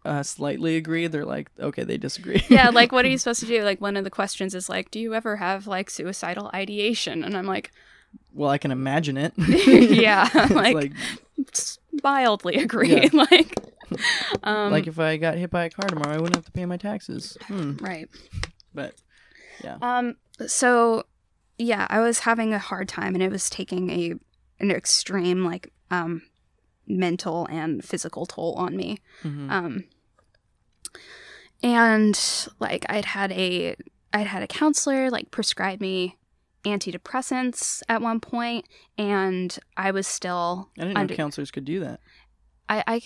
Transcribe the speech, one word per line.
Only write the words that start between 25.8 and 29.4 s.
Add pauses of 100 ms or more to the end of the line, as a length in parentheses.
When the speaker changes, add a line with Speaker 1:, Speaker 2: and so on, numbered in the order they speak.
Speaker 2:
um, (680)
mental
and
physical
toll
on
me. (240)
Speaker 1:
Mm-hmm.